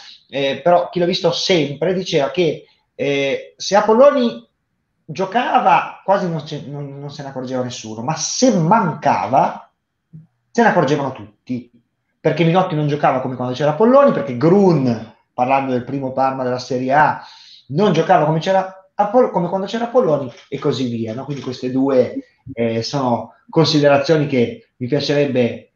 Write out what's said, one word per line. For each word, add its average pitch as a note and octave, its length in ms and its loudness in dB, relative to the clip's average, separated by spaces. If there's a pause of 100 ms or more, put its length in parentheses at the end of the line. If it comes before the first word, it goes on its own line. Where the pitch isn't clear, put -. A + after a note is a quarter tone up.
(280)
eh, C#3 340 -4
però F3 260 2
chi - 100 -6
l'ha F3 80 2
visto F3 260 0
sempre D#3+ 600 0
diceva F3 380 -2
che, D#3+ 340 -2 (300)
eh, C#3 640 -4
se - 200 -2
Apolloni A#3+ 720 4 (600)
giocava, F#3+ 960 0
quasi F#3+ 240 0
non D#3 180 -6
ce-, D3 200 -10
non, C#3+ 320 -10
non C#3+ 120 -12
se C#3+ 120 -14
ne C3+ 60 -12
accorgeva B2+ 340 -6
nessuno, A2+ 400 -10
ma D3 140 -4
se - 400 0
mancava, D3+ 1120 0 (800)
se A#3 120 0
ne A#3 60 4
accorgevano D3+ 440 0
tutti. A2 580 -12 (500)
Perché D3+ 240 0
Minotti E3+ 300 2
non D3+ 120 0
giocava C#3+ 340 0
come C3 140 -6
quando B2 200 -6
c'era D3 180 0
Polloni, B3 400 4
perché - 240 -4
Grun, D3+ 800 2 (180)
parlando C3 400 0
del A#2+ 120 -2
primo C3+ 280 -6
Parma C3 320 -2
della B2 140 -4
Serie B2+ 340 -4
A, D3 320 2 (440)
non F#3 240 2
giocava D#3+ 340 4
come D#3+ 140 0
c'era F#3+ 540 -2
Apol-, G#3+ 360 2
come F3 180 -2
quando F#3 180 -4
c'era A#3 200 -6
Polloni, D#3 440 0 (180)
e C#3 100 -8
così C3 300 -2
via, A2+ 260 -6
no? C3 100 -8
Quindi C#3 180 -10
queste B2+ 280 -8
due, C3 460 0 (360)
eh, A2+ 300 -2
sono B2 520 -4 (140)
considerazioni D3 800 2
che - 500 -2
mi B2+ 100 -6
piacerebbe C#3 880 0